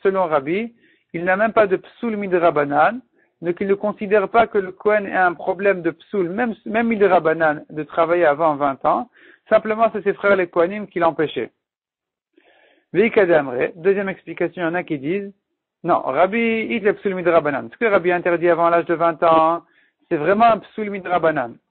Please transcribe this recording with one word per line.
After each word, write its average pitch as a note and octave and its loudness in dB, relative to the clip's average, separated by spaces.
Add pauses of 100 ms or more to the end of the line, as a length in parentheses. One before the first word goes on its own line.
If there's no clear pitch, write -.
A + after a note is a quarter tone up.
selon F#3+ 0
Rabbi, E3 -2 (380)
il E3+ -6
n'a F#3 2
même G#3+ 0
pas G#3+ 4
de F#3 0
psoul G#3+ -8
mi G3+ -6
de F3+ 0
Rabbanan, D#3+ 2 (420)
donc F3 -4
il G3+ -2
ne G3 2
considère G3+ -2
pas A3+ 2
que A3 -2
le F#3 -4
Kohen G#3 0
ait E3 -8
un F3+ 2
problème F#3+ -2
de E3+ -2
psoul, F3+ -4
même, A3+ -4 (100)
même A3+ -2
mi A3+ 0
de G3+ 4
Rabbanan, D#3+ 2
de D3+ -10
travailler E3+ 0
avant D3+ 2
vingt C#3 -4
ans. G#3+ 0 (400)
Simplement, A3 2
c'est G#3 -6
ses G3 0
frères G3+ 2
les F3+ 0
Kohanim F#3 -2
qui - -10
l'empêchaient. D#3 -2 (1400)
Ve'ika G#3 2
de E3+ 2
Amre. C#3+ -2
Deuxième G3 0
explication, E3+ -8
il - -2
y E3 -2
en E3+ -4
a F3+ -4
qui D#3 -6
disent, G3 -6 (500)
non, E3 0
Rabbi, A3 0
il A3 -4
est G3 2
psoul G3 -6
mi F#3 -6
de E3+ 2
Rabbanan. C#3+ 0
Ce - -20
que - -2
Rabbi F#3+ 2
interdit F3 0
avant E3+ 2
l'âge E3+ 2
de E3+ -2
vingt E3 -2
ans, E3 2 (460)
c'est F3 -2
vraiment G3+ 2
un A3 4
psoul - -10
mi G3 -8
de F3 -12
Rabbanan. D#3 -2 (140)